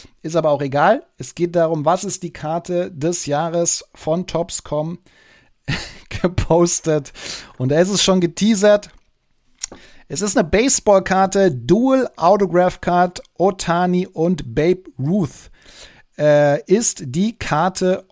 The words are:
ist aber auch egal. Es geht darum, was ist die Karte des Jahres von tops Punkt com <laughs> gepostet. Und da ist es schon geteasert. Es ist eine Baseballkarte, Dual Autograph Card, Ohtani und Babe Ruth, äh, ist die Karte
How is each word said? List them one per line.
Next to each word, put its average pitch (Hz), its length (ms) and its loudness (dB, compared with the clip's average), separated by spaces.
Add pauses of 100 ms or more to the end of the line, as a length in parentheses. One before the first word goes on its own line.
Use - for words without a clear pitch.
(220)
ist 165 140 -6
aber 160 140 2
auch 143 120 0
egal. 147 440 0 (120)
Es - 160 -12
geht 170 220 -4
darum, 165 300 0
was 175 180 0
ist 190 200 -8
die 170 100 -10
Karte 175 580 -6
des 165 340 -4
Jahres 165 600 -2 (100)
von 175 320 -4
tops - 340 -6
Punkt - 40 -20
com 156 340 -6 (680)
<laughs> - 560 -10
gepostet. 165 920 0 (440)
Und 127 120 -2
da 147 100 2
ist 185 80 2
es 196 160 0
schon 190 160 2
geteasert. 208 680 2 (1200)
Es 151 120 -6
ist 208 160 -2
eine 202 80 4
Baseballkarte, 190 1080 2
Dual 226 680 2
Autograph 180 640 2
Card, 180 420 0 (120)
Ohtani 180 720 0
und 156 460 -4
Babe 175 300 0 (160)
Ruth, 160 500 -4 (680)
äh, 147 480 4
ist - 400 0
die 180 340 -4
Karte 185 720 -2